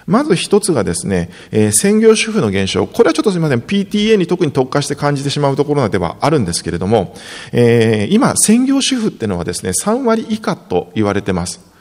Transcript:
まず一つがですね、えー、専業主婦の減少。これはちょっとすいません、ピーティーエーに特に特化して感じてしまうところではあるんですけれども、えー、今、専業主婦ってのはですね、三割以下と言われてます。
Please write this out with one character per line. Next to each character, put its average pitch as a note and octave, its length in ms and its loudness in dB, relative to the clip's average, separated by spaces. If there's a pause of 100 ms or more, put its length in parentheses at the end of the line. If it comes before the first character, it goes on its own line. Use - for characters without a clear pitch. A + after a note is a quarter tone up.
ま A3 180 2
ず G#3 100 0
一 G3+ 260 0
つ F#3+ 120 -2
が B2 100 2
で F#2 120 -2
す - 120 -8
ね、 F2+ 220 -2 (240)
え G#2+ 160 2
ー、 G#2 40 0
専 G3+ 280 2
業 A3 160 6
主 A3 160 -2
婦 G#3+ 80 0
の A2+ 100 0
減 G2 180 0
少。 G2 180 0
こ - 160 0
れ - 60 6
は D#4+ 40 0
ち D#4 80 -2
ょ - 0 -
っ - 40 -4
と G#3+ 80 2
す F3+ 40 -2
い E3+ 60 -2
ま D#3+ 80 0
せ B2+ 60 2
ん、 A#2 40 -2
ピ G3 220 -2
ー F#3+ 40 -4
テ G#3 120 -2
ィ G#3 80 2
ー A3 60 4
エ - 20 6
ー - 20 4
に F3+ 100 0
特 F3 200 0
に C#3+ 40 0
特 C3 200 -2
化 C#3+ 100 0
し C#3+ 60 -6
て - 80 -6
感 C#3+ 200 0
じ C3+ 80 -4
て C#3+ 60 -2
し C3+ 120 -4
ま C#3+ 100 2
う C3+ 60 -2
と C#3+ 100 0
こ D3 80 -2
ろ C#3 160 2
で F#2+ 80 0
は E2+ 240 -2
あ C#3+ 80 2
る D3+ 80 2
ん G#2+ 80 0
で E2+ 80 -4
す - 100 -6
け E2 60 -4
れ E2+ 80 -6
ど F#2 80 -4
も、 G2+ 280 0 (380)
え A2+ 580 2
ー、 F3 40 4
今、 A3 240 2
専 A#3 260 2
業 C4+ 160 2
主 C4 180 -2
婦 A3 100 -2
っ - 20 0
て - 160 -6
の G2 100 -2
は F2 80 -4
で F2 80 -4
す F#2+ 140 -8
ね、 F#2 80 -2
三 A#3+ 320 -2
割 A3+ 240 0
以 G#3+ 80 -2
下 F#3 180 -4
と - 380 -4
言 G#2+ 100 0
わ G2+ 80 2
れ G2 80 0
て G2 140 -4
ま F2 100 -2
す。 - 160 -12 (200)